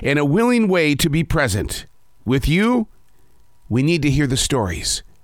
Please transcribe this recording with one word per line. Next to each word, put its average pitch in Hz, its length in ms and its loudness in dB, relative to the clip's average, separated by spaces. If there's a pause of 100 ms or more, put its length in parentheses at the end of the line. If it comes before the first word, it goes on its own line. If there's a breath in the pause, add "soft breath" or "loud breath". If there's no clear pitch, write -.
and 143 160 0
a 147 60 0
willing 226 420 2
way 170 280 2
to 170 140 0
be 160 140 0
present. 107 640 -4 (380)
With 127 220 0
you, 220 400 2 (800)
we 113 140 0
need 156 220 2
to 143 80 2
hear 139 160 0
the 127 100 -2
stories, 98 640 -4 (220)